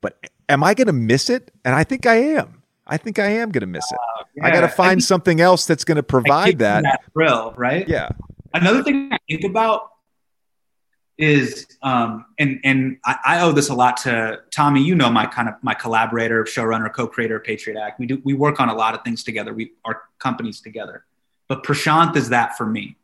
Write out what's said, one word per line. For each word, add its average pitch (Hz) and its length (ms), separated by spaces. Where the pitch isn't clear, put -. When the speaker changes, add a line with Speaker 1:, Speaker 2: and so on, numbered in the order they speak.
Speaker 1:
but - 160
am 143 140
I 196 120
gonna 220 180
miss 120 360
it? 254 220
And 127 80
I 151 100
think 254 220
I 233 100
am. 269 480
I 156 120
think 214 200
I 202 120
am 220 220
gonna 120 140
miss 90 260
it. 123 60
Speaker 2:
Uh, 113 260
Speaker 1:
I - 80
gotta - 100
Speaker 2:
yeah. 170 60
Speaker 1:
find 185 220
Speaker 2:
I 185 40
think 185 100
Speaker 1:
something 170 380
else 180 240
that's 160 200
gonna 151 140
Speaker 2:
I 139 40
Speaker 1:
provide 143 420
Speaker 2:
give 190 80
you 151 60
Speaker 1:
that. 104 240
Speaker 2:
that 135 180
thrill, 120 440
right? 135 300
Speaker 1:
Yeah. 127 220
Speaker 2:
Another 196 300
thing 277 280
I 208 60
think 156 160
about 214 500
is, 143 500
um, 117 420
and, 135 240
and 131 420
I, 127 200
I 170 160
owe 175 100
this - 180
a 135 60
lot 123 220
to 113 440
Tommy, 143 320
you 175 120
know, 131 160
my 110 140
kind 117 220
of, 107 140
my 110 120
collaborator, 113 720
showrunner, 113 480
co-creator 113 460
of 104 60
Patriot 107 360
Act. 107 200
We 123 80
do, 131 160
we 139 100
work 147 260
on 123 100
a 110 60
lot 113 200
of - 80
things 117 200
together. 107 300
We, 110 200
our 110 160
companies 117 400
together. 107 460
But - 160
Prashanth 160 520
is 117 140
that 120 280
for 117 80
me. 107 380